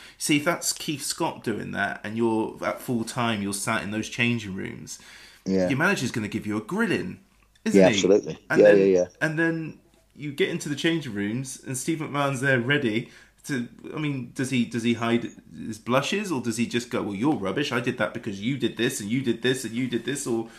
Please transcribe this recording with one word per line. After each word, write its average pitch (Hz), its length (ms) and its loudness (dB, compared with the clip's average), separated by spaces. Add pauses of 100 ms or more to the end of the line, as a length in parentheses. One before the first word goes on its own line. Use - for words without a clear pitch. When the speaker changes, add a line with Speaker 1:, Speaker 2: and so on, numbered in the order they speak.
(180)
Speaker 1:
see 151 200 2
if 147 80 -2
that's 170 280 0
Keith 143 300 -6
Scott - 400 -4
doing 98 280 -4
that, 95 320 -4
and 107 140 -6
you're 110 460 2
at - 180 -2
full 117 220 -2
time, 113 380 -2
you're 98 120 -2
sat 110 300 -2
in 98 80 -6
those 107 180 -4
changing 117 440 0
rooms. - 460 -10 (460)
Speaker 2:
Yeah. 95 240 2
Speaker 1:
Your 127 80 0
manager's 151 340 2
gonna 107 160 -4
give 104 180 -6
you 104 120 -2
a 110 40 -2
grilling, 131 580 -2 (460)
isn't 208 160 6
Speaker 2:
Yeah, 92 80 10
Speaker 1:
he? - 60 6
Speaker 2:
absolutely. 95 440 4 (100)
Speaker 1:
And 156 120 6
Speaker 2:
Yeah, 104 60 10
Speaker 1:
then, 101 100 10
Speaker 2:
yeah, 98 80 6
yeah. 92 200 6 (160)
Speaker 1:
and 156 180 0
then 165 400 -2 (360)
you 147 160 -8
get 135 180 0
into 160 200 -6
the 143 60 -2
changing 147 400 0
rooms, 110 500 -4
and 131 100 -6
Steve 160 220 -2
McMahon's 139 440 -2
there 135 180 4
ready 117 500 0 (360)
to. 123 220 -4 (260)
I 147 60 -8
mean, 139 360 -4
does 131 160 -2
he, 123 120 4
does 113 200 -2
he 117 100 4
hide 117 380 0 (260)
his 110 220 -8
blushes, 175 520 0
or 135 80 0
does 113 180 -2
he 117 100 0
just 120 240 -2
go, 110 100 0
"Well, 98 140 -4
you're 120 180 2
rubbish. 95 380 -2
I 120 80 0
did 120 180 -2
that - 160 -2
because 104 260 -8
you 123 180 -2
did 110 200 -2
this, 120 240 0
and 101 80 -6
you 131 120 0
did 120 200 -2
this, 131 240 0
and 107 80 -8
you 123 140 -2
did 117 180 -4
this"? 139 220 -6
Or 113 320 -2